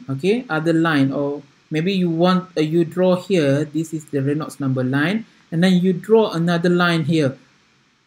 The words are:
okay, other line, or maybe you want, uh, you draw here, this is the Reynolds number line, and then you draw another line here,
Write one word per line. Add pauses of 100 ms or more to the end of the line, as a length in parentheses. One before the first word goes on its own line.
okay,
other
line,
or (260)
maybe
you
want,
uh,
you
draw
here,
this
is
the
Reynolds
number
line, (260)
and
then
you
draw
another
line
here, (680)